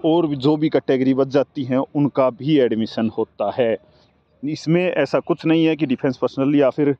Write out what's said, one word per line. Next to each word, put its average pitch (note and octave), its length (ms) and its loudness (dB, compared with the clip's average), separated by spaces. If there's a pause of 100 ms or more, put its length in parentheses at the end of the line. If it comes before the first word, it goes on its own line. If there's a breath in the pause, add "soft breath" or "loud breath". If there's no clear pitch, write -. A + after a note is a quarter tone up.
और E3 200 2
भी D3 100 -2
जो C#3+ 200 2
भी D3+ 120 0
कैटेगरी C3 460 0
बच C3+ 140 0
जाती C3+ 360 -2
हैं B2+ 140 0
उनका C#3+ 520 0
भी C#3 280 0
एडमिशन A2+ 600 0
होता G#2+ 400 -4
है। A2+ 180 0 (680 soft breath)
इसमें D#3 400 0
ऐसा D#3 380 0
कुछ - 260 -4
नहीं D#3+ 180 2
है D#3+ 120 2
कि D3+ 100 -4
डिफेंस B2+ 300 -2
पर्सनल C#3+ 400 -2
या C3+ 140 4
फिर C#3+ 300 0